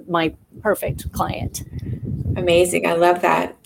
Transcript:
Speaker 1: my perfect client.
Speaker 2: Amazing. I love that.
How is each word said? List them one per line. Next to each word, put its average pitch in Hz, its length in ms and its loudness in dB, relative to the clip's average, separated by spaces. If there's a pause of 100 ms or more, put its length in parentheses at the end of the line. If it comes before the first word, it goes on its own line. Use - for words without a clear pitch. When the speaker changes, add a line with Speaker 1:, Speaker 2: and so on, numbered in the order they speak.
Speaker 1:
my 165 280 0 (260)
perfect - 520 -2
client. - 500 -6 (720)
Speaker 2:
Amazing. 170 500 4
I 170 60 2
love 175 300 4
that. 170 440 0